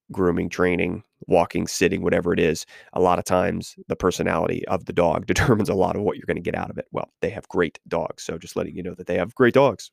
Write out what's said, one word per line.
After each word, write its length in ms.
grooming, 360
training, 540
walking, 400
sitting, 360
whatever 300
it 80
is, 260
a 80
lot 180
of 60
times 520
the 80
personality 720
of 180
the 60
dog 340
<laughs> 0
determines 420
a 60
lot 220
of 60
what 140
you're 100
gonna 140
get 140
out 160
of 80
it. 140
Well, 180
they 100
have 180
great 300
dogs, 340
so 160
just 180
letting 200
you 60
know 120
that 120
they 100
have 180
great 200
dogs, 380